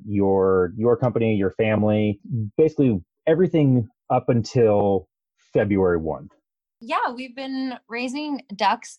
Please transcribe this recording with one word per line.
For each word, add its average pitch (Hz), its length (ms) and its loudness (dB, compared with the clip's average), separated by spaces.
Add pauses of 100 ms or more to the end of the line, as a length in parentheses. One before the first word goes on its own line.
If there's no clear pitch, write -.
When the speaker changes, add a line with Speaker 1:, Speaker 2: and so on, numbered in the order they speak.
Speaker 1:
your, 95 680 2
your 117 200 2
company, 113 400 0
your 98 160 -2
family, 107 680 0 (380)
basically 143 440 2 (260)
everything 151 640 2 (220)
up 127 180 0
until 104 800 2 (440)
February 95 460 2
one. 76 300 -8 (520)
Speaker 2:
Yeah, 311 340 -4
we've 247 220 -14
been 262 380 -8 (140)
raising 262 540 -8 (140)
ducks 208 420 -2